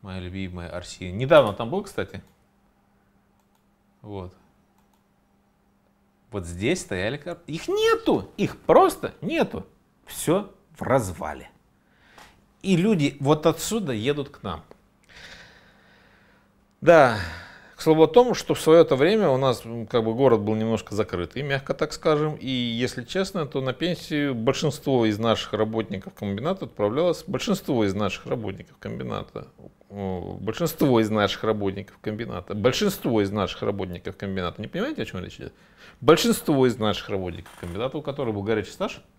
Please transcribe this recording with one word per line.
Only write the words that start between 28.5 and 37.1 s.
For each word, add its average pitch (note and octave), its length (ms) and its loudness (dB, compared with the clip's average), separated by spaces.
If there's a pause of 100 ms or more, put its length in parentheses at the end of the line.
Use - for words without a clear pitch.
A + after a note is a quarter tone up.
комбината, - 680 -8 (440)
о, F#2 500 -8
большинство B2 580 0
из A2 100 2
наших G#2 360 0
работников G2+ 560 -2
комбината, G#2+ 560 -8
большинство B2+ 640 2
из G2 80 0
наших G2+ 320 -4
работников F#2+ 540 -6
комбината, F#2+ 440 -6
не E2 60 -10
понимаете, B3 360 -6
о - 20 -4
чём F#2 180 -10
речь F#2 160 -14
идёт? - 140 -14 (480)
Большинство D#3 640 4
из A2+ 120 2
наших G#2+ 320 -2